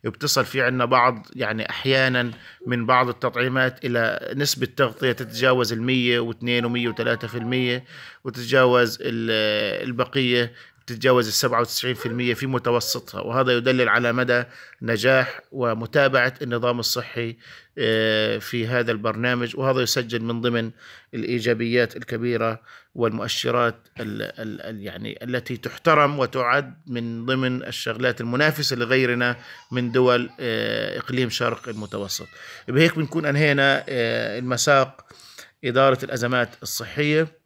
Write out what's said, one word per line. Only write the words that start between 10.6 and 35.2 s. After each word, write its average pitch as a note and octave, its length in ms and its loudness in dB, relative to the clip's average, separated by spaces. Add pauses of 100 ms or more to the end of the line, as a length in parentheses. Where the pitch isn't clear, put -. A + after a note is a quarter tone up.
تتجاوز B2 400 4
السبعة A#2 340 0
وتسعين B2 320 -4
في - 120 -10
المية A#2+ 280 -2
في C3+ 140 -4
متوسطها، A#2+ 760 -2
وهذا B2 360 2
يدلل B2+ 320 2
على A#2 240 4
مدى B2 300 2 (380)
نجاح B2+ 580 2 (120)
ومتابعة B2+ 880 0
النظام A#2+ 380 -2
الصحي، A#2 580 -6 (400)
آه، A2 600 2
في A2+ 300 -4
هذا A#2+ 240 0
البرنامج، A#2 680 -2
وهذا C3 240 0
يسجل A#2 420 -2
من A#2 180 -4
ضمن A#2 300 0 (420)
الإيجابيات A#2 840 0
الكبيرة A2+ 640 -4 (340)
والمؤشرات A#2 800 0 (240)
ال-، G#2+ 220 -8
ال-، G#2+ 400 -10
ال-، G#2+ 200 -12
يعني G#2 420 -12
التي B2 340 -6
تحترم D3 640 2
وتعد C3 540 0 (140)
من A#2 380 -6
ضمن B2+ 380 0
الشغلات A#2+ 580 -2
المنافسة C#3 540 0
لغيرنا B2 600 2 (360)
من B2 200 0
دول، B2 380 4 (100)
آه، A2 600 -4
إقليم B2+ 300 -2
شرق A#2 400 -4
المتوسط. G#2 580 -8 (400)
بهيك D#3 280 4
بنكون D#3+ 300 -2
أنهينا، C#3 640 4
آه، A#2 500 -2
المساق C3 640 2 (580)